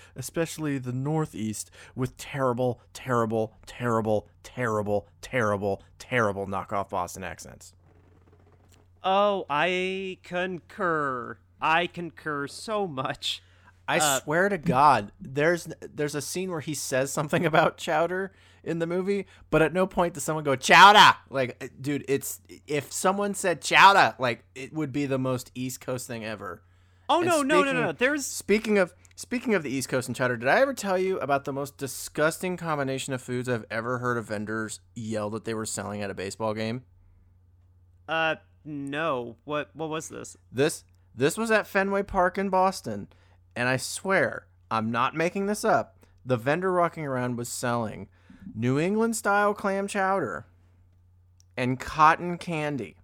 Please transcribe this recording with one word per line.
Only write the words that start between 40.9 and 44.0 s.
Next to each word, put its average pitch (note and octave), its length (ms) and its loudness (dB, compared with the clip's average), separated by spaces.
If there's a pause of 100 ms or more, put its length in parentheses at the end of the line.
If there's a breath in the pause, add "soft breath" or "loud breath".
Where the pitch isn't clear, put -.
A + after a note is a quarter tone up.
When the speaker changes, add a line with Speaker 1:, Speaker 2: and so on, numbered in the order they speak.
Speaker 1:
this C#3 240 0
was A3+ 140 -2
at G#3 160 2
Fenway G3 340 0
Park F#3 380 0
in G3 100 -2
Boston, F#3 600 0 (460 soft breath)
and B2 140 0
I C3 80 0
swear, D#3+ 720 -2 (240)